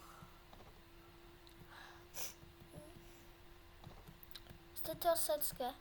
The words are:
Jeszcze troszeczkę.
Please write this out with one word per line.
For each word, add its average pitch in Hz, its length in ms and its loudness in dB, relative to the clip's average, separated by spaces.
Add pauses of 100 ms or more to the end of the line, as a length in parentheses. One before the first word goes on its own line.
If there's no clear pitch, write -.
(4000)
Jeszcze - 240 0
troszeczkę. 302 840 8